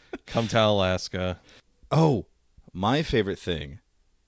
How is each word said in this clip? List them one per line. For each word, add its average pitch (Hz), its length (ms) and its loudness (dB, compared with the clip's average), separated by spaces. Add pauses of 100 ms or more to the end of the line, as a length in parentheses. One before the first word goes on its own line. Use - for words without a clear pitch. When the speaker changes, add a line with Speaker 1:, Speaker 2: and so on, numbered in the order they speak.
(260)
Speaker 1:
Come 117 220 -2
to 113 160 2
Alaska. 92 760 0 (500)
Speaker 2:
Oh, 143 360 2 (440)
my 113 320 0
favorite 98 340 0
thing 78 420 -8 (480)